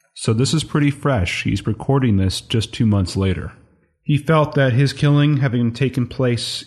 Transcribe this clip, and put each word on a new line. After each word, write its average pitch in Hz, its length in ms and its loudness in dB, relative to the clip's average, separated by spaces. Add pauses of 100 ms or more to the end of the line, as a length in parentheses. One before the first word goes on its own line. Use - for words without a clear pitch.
(160)
So - 180 -2
this 131 200 0
is 151 100 0
pretty 147 280 0
fresh. 127 520 -2
He's 107 240 -2
recording 123 500 0
this 95 240 0
just - 320 -4
two 123 120 0
months 101 300 0
later. 92 380 -2 (500)
He 147 140 0
felt 151 380 0
that 135 180 2
his 131 200 2
killing, 147 440 2
having 120 360 0
taken 123 340 -2
place - 600 -4